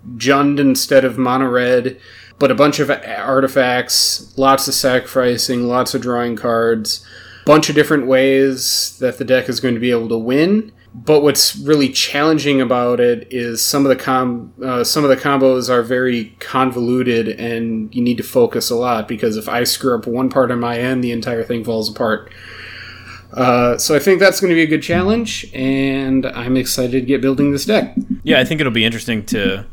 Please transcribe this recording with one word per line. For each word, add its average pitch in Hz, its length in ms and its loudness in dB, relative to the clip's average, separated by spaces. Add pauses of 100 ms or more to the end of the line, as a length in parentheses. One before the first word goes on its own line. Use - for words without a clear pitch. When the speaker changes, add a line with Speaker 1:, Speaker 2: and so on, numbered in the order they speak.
(160)
Speaker 1:
Jund 139 440 2
instead 135 440 4
of 117 140 -2
Mono 127 320 0
Red, 123 500 0 (400)
but 139 120 4
a 120 40 2
bunch 147 240 4
of 143 100 0
a-, - 320 -4
artifacts, 127 1160 0
lots 135 300 4
of 135 60 -4
sacrificing, 123 960 0
lots 123 260 -2
of 131 80 -2
drawing 120 340 -2
cards, 113 720 -2 (400)
bunch 156 240 6
of 147 60 -2
different 147 320 2
ways 135 920 2
that 123 200 -2
the 135 60 -4
deck 127 240 2
is 120 100 -4
going 123 160 0
to 113 40 -6
be 123 120 0
able 113 180 0
to 113 80 -2
win. 156 540 0 (220)
But 151 300 2
what's - 320 2
really 143 340 2
challenging 143 680 0
about 123 400 0
it 120 320 0
is 120 300 -6
some 143 240 0
of 135 40 2
the 127 60 4
com-, 127 680 -4
uh, 123 220 -2
some 151 200 0
of 139 60 2
the 131 60 6
combos 131 540 0
are 120 140 2
very 123 560 -2
convoluted, 123 880 -2
and 113 680 -6
you 127 60 -2
need 120 160 0
to 117 60 -8
focus 117 480 0
a 120 40 -2
lot, 117 320 -2
because 110 300 -2
if 110 100 -8
I 120 160 -2
screw 123 320 -2
up 113 120 -6
one 123 220 -2
part 127 220 0
on 120 80 -2
my 120 200 -4
end, 127 240 -2
the 120 80 -2
entire 113 320 -4
thing 117 200 -6
falls 110 260 -2
apart. 110 420 -4 (1000)
Uh, 123 440 2
so - 180 0
I 139 40 4
think 185 200 4
that's 190 220 4
gonna 180 140 2
be 165 80 4
a 156 40 2
good 151 160 0
challenge, 202 720 -2
and 135 720 0
I'm 123 320 -2
excited 123 340 -2
to 131 100 0
get 131 200 0
building 139 320 2
this 139 120 -4
deck. - 280 0 (300)
Speaker 2:
Yeah, 151 180 4
I - 20 4
think 151 160 -2
it'll 131 140 0
be 113 100 2
interesting 113 440 -2
to 101 460 -2